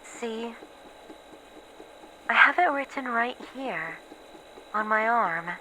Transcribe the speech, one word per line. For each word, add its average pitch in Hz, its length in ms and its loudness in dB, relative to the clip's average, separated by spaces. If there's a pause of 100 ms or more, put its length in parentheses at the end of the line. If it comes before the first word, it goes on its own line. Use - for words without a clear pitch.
See, 233 500 -8 (1800)
I 233 40 2
have 254 260 8
it 349 120 6
written 277 340 -4
right 240 320 -2 (160)
here, 175 460 -6 (760)
on 214 140 -2
my 220 200 2
arm. 180 540 0